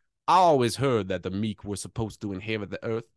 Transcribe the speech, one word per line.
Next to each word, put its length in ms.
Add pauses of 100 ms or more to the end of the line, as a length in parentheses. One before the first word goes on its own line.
(260)
I 120
always 400
heard 320
that 120
the 80
meek 360
were 100
supposed 460
to 100
inherit 380
the 140
earth, 200 (140)